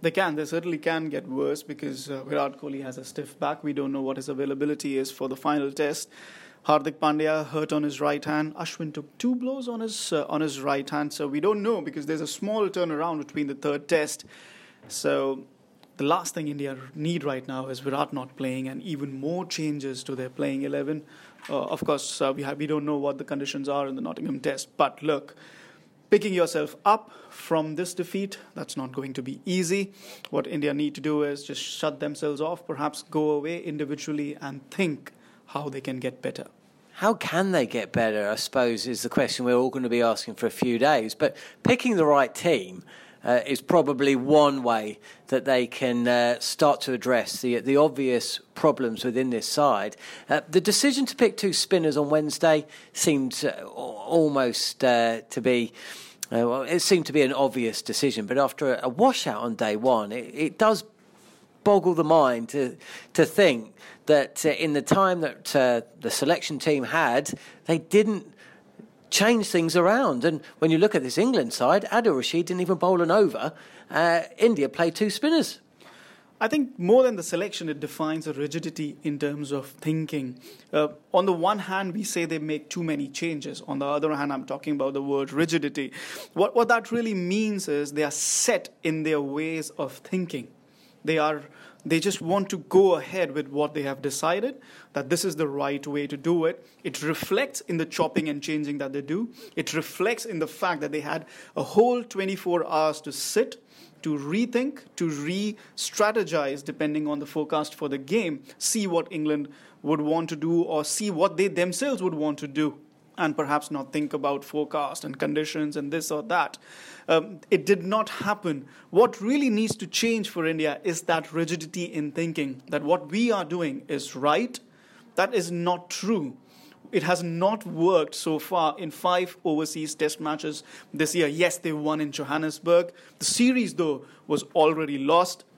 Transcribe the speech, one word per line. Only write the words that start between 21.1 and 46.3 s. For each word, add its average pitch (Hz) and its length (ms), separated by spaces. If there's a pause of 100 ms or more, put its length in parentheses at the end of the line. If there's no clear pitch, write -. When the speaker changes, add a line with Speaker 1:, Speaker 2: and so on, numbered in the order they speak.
Speaker 1:
Uh, 143 140
of - 200
course, - 380
uh, 139 160
we 143 60
have, 143 160
we 151 80
don't 147 180
know 147 140
what 139 180
the 135 80
conditions 139 460
are 139 160
in 135 80
the 131 80
Nottingham 139 380
test. 135 360
But - 260
look, 151 320 (760)
picking 208 240
yourself 165 500
up 220 260 (180)
from 156 460
this 180 200
defeat, 196 440 (160)
that's - 220
not 131 160
going 135 200
to 131 100
be 131 220
easy. 185 480 (380)
What 147 160
India 147 260
need 143 220
to - 60
do 147 240
is 143 180
just 135 180
shut - 380
themselves 147 420
off, 165 240
perhaps 151 380
go 151 280
away 151 280
individually 147 800
and 139 200 (100)
think 165 420 (340)
how 147 220
they 135 120
can 131 180
get 127 240
better. - 240 (460)
Speaker 2:
How 214 220
can 190 360
they 156 160
get 107 240
better, 107 400
I 110 60
suppose, 117 500
is 120 160
the 120 60
question 127 360
we're 123 120
all 127 140
gonna 127 180
be 120 140
asking 113 340
for - 100
a 107 40
few 120 280
days. 120 380
But - 200 (280)
picking 247 320
the 160 100
right 139 260
team, 92 520 (400)
uh, 123 220
is 139 140
probably 139 540
one 139 480
way 110 360 (300)
that 127 160
they 127 220
can, 120 400
uh, 120 340